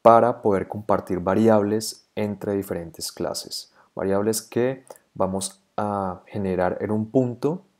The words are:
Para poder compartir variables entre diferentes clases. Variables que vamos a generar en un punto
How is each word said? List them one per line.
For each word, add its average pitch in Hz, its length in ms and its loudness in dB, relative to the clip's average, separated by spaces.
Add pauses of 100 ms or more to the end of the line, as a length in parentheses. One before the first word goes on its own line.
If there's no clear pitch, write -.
Para 117 400 6
poder 95 280 0
compartir 101 500 -2
variables 107 840 2 (100)
entre 104 380 -6
diferentes 87 580 -8
clases. - 600 -8 (200)
Variables 104 480 0
que 127 440 -4 (280)
vamos 95 480 -4 (140)
a 101 520 -4
generar 92 520 -2
en 104 120 -4
un 107 200 -4
punto 131 540 -2 (140)